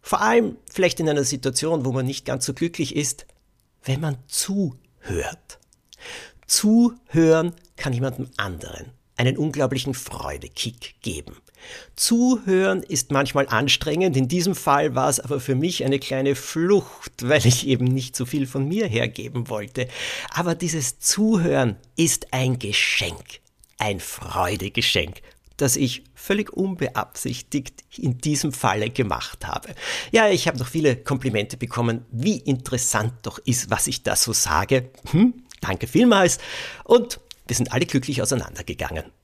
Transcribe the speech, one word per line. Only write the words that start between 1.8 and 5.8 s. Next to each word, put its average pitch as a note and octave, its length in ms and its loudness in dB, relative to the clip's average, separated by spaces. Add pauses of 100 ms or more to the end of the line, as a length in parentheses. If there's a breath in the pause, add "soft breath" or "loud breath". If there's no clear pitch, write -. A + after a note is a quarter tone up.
wo C3+ 60 0
man B2+ 160 -2
nicht C3+ 180 -6
ganz C3 220 -4
so D3+ 80 -4
glücklich E3 400 -2
ist, - 320 -4 (560)
wenn C3 180 -2
man D3+ 180 -4 (100)
zuhört. - 1300 -4 (960 loud breath)